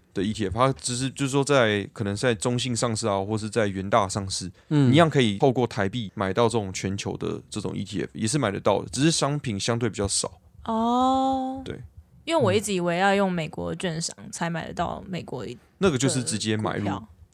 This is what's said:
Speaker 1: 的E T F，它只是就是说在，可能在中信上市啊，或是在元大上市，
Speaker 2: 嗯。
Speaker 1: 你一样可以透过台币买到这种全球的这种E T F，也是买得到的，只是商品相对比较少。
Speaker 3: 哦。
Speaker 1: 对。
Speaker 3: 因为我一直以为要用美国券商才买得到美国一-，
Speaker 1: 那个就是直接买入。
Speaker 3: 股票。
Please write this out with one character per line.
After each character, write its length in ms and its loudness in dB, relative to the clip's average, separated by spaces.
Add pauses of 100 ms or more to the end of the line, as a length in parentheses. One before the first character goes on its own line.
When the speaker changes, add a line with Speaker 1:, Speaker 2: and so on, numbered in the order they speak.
(120)
Speaker 1:
的 100 -2
E 120 0
T 120 -4
F， 120 -4
它 160 4
只 200 -8
是 140 -4
就 160 -6
是 60 -2
说 120 4
在， 520 2
可 100 -4
能 100 -2
在 200 0
中 240 0
信 180 -2
上 180 0
市 120 -2
啊， 180 2
或 140 -2
是 100 -6
在 180 2
元 220 -4
大 180 4
上 220 -4
市， 220 -6 (180)
Speaker 2:
嗯。 220 6
Speaker 1:
你 40 8
一 40 8
样 100 8
可 100 0
以 200 4
透 120 4
过 160 2
台 220 -2
币 260 -8
买 200 -2
到 140 4
这 100 0
种 120 -4
全 240 -4
球 220 -4
的 320 -6
这 140 -6
种 120 -6
E 80 -4
T 200 -6
F， 100 -6
也 140 -2
是 100 0
买 140 2
得 100 -4
到 220 2
的， 100 -12
只 100 -2
是 80 6
商 280 0
品 200 -4
相 200 0
对 100 0
比 80 -8
较 100 0
少。 240 -2 (340)
Speaker 3:
哦。 1000 0
Speaker 1:
对。 160 -10 (460)
Speaker 3:
因 100 0
为 60 2
我 100 4
一 80 4
直 140 -2
以 60 0
为 180 0
要 160 4
用 180 2
美 160 -4
国 280 -6
券 260 -4
商 120 -6 (160)
才 200 -4
买 160 -6
得 80 -12
到 340 -4
美 140 -8
国 240 -10
一-， 100 -12 (220)
Speaker 1:
那 120 4
个 60 4
就 140 2
是 120 0
直 140 -2
接 220 0
买 180 -2
入。 40 -2
Speaker 3:
股 100 -2
票。 180 -6 (260)